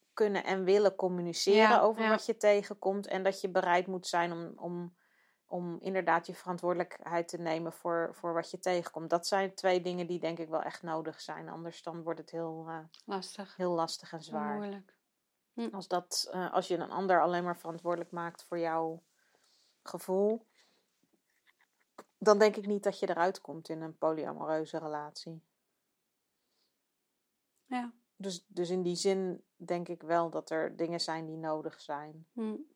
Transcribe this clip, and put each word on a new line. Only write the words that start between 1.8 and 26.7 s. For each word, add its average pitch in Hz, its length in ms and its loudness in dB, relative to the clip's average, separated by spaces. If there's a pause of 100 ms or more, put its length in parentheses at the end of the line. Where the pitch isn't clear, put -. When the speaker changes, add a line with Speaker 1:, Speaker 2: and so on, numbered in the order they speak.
Speaker 1:
over 220 220 4
Speaker 2:
ja. 220 60 4
Speaker 1:
wat 214 180 2
je 226 100 0
tegenkomt. 202 720 2
En 190 160 -2
dat 190 180 2
je 196 80 -2
bereid 180 380 4
moet 185 200 -4
zijn 175 260 0
om, 170 240 -6
om, 175 380 -6 (520)
om 175 340 -4
inderdaad 170 460 2
je 180 80 -10
verantwoordelijkheid 175 920 -2
te 175 100 -8
nemen 165 340 -2
voor, 170 400 0
voor 170 220 -4
wat 165 160 -2
je - 80 -10
tegenkomt. 165 520 -2
Dat 170 160 2
zijn 190 280 0
twee 185 260 4
dingen 180 260 -4
die 175 120 -2
denk 165 200 -4
ik 165 100 -8
wel 160 140 -2
echt - 200 -8
nodig 160 380 -6
zijn. 160 280 -10
Anders 165 340 -10
dan 170 200 -8
wordt 160 180 -4
het 151 100 -16
heel, 160 380 -6
eh, 165 100 -8 (260)
Speaker 2:
Lastig. 196 520 -8
Speaker 1:
heel 180 160 0
lastig 165 400 -2
en 160 100 -10
zwaar. 151 340 -4
Speaker 2:
Moeilijk. 202 380 -8 (580)
Hm. 233 200 -6
Speaker 1:
Als 190 160 -10
dat, - 440 -2
eh, 180 200 -2
als 185 160 0
je 180 80 0
een 160 140 -4
ander 180 320 4
alleen 175 220 2
maar 175 140 -4
verantwoordelijk 170 520 -6
maakt 170 340 -8
voor 175 140 -6
jouw 165 440 -2 (800)
gevoel, 196 640 0 (1700)
dan 208 200 8
denk 214 180 8
ik 202 100 -6
niet 202 160 0
dat 202 160 -2
je 190 100 -2
eruit 175 320 0
komt 156 280 -14
in 160 140 -6
een 160 160 -10
polyamoreuze 156 800 -2
relatie. 151 640 -10 (2250)